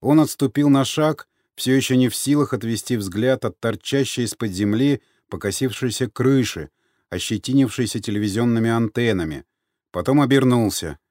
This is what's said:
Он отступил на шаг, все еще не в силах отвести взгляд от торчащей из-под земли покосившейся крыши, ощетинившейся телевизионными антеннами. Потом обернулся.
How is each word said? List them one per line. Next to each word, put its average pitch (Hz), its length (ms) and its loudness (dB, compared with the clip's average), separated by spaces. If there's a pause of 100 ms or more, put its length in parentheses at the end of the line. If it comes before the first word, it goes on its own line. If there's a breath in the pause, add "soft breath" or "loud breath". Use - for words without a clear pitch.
Он 147 200 4
отступил 143 480 2
на 139 160 4
шаг, 151 440 -2 (260)
все - 180 -2
еще 131 220 2
не 127 140 4
в 107 80 -6
силах 143 360 0
отвести 117 440 -4
взгляд 107 480 -2
от 107 160 -6
торчащей 123 640 -2
из-под 113 260 -6
земли 107 500 0 (280)
покосившейся 120 840 -4
крыши, 127 580 0 (420)
ощетинившейся 117 880 -2
телевизионными 110 720 0
антеннами. 107 720 -2 (480)
Потом 131 280 0
обернулся. 123 760 2 (120)